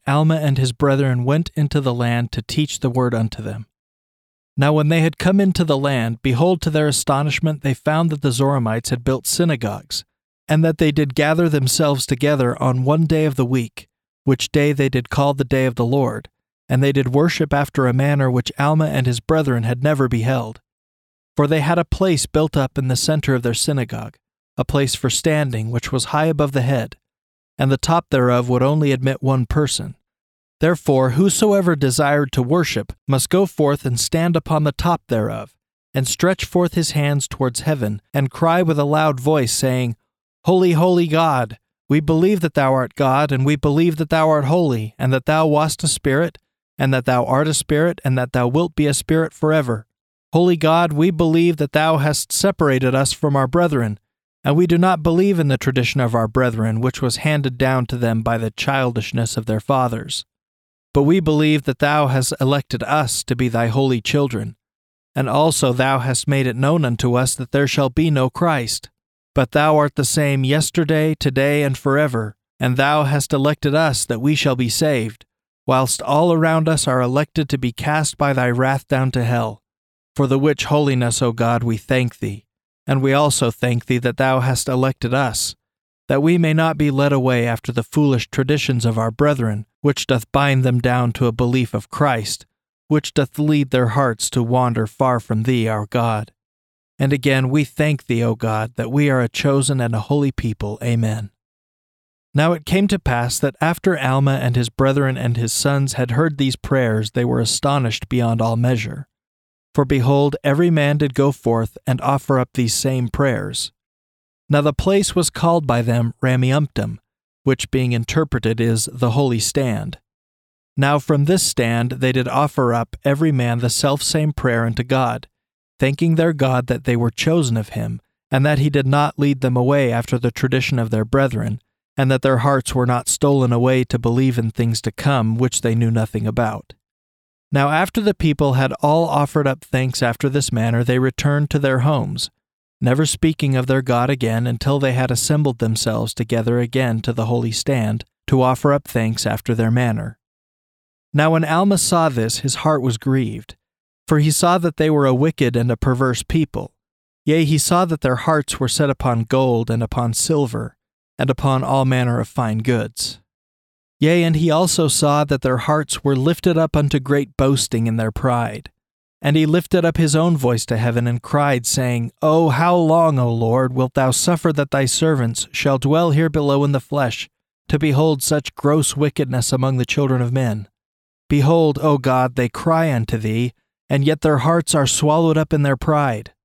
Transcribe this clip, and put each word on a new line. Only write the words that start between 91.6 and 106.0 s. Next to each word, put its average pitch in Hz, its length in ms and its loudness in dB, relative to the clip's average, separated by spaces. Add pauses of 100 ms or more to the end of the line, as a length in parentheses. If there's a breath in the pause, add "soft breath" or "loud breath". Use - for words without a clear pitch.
of 104 160 -6
Christ, 123 560 -2 (420)
which 151 260 0
doth - 260 -2
lead 147 300 2
their 127 200 2
hearts 120 420 0
to 123 120 0
wander 117 440 0
far 127 320 0
from 113 240 -2
thee, 117 240 0
our 107 180 -4
God. 110 480 -4 (640)
And 139 140 0
again, 131 360 0
we 147 140 2
thank 151 440 -2
thee, 117 160 0
O 117 120 0
God, 110 400 -4
that 113 160 -6
we 143 180 2
are 131 120 2
a 120 80 0
chosen 139 500 0
and 117 160 -2
a 110 40 -2
holy 143 320 -2
people. 107 520 -6
Amen. 110 460 -2 (1040)
Now 156 180 2
it 160 140 -4
came 190 240 2
to 196 100 0
pass 120 400 -2
that 139 220 -2
after 170 360 0
Alma 135 440 2
and 120 140 0
his 120 140 0
brethren 135 480 0
and 120 200 -2
his 117 160 -2
sons 139 400 0
had 120 180 -2